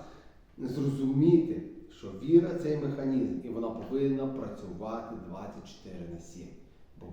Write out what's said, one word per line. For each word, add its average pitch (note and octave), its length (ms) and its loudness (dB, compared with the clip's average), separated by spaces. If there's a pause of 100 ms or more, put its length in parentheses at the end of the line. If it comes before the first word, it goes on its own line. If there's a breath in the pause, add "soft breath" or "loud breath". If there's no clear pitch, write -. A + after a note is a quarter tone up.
(580 loud breath)
зрозуміти, C3+ 1040 4 (360)
що G#2 100 -12 (140)
віра — E3 280 8 (120)
цей D3+ 160 0
механізм, C3+ 560 0 (100)
і A#2+ 40 -8
вона A2+ 220 -2
повинна C3+ 560 0
працювати A2 880 -8 (140)
двадцять G2+ 400 -12
чотири F2 460 -14
на E3+ 60 -12
сім. - 280 -16 (520 soft breath)
Бо F2 120 -16